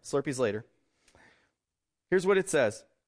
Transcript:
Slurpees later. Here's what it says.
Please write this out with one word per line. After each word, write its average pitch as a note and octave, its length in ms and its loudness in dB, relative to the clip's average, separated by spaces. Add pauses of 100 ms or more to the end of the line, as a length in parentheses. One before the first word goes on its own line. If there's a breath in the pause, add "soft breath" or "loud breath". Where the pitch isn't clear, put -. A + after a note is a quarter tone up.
Slurpees C#3 340 -4
later. A2 280 -2 (1500 soft breath)
Here's F#3 160 2
what G3 100 4
it F#3 100 0
says. A#2+ 360 0 (240)